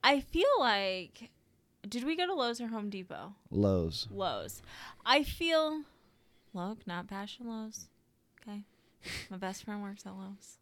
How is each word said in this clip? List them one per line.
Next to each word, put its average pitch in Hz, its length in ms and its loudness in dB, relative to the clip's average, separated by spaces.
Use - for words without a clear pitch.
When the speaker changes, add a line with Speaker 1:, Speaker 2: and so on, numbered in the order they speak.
Speaker 1:
I 269 180 8
feel 370 260 4
like, 196 720 0
did 233 180 -6
we 320 100 0
go 359 100 2
to 370 80 0
Lowe's 240 280 0
or 240 60 -4
Home 214 220 -4
Depot? 196 440 -8
Speaker 2:
Lowe's. 92 580 2
Speaker 1:
Lowe's. 156 520 -4
I 269 180 6
feel, 311 600 2
look, 196 340 -6
not 175 200 -6
bashing 208 420 -10
Lowe's. 220 400 -10
Okay. 208 220 -10
My 190 80 -8
best 190 280 -6
friend 208 180 -6
works 202 220 -10
at 190 100 -12
Lowe's. 190 460 -14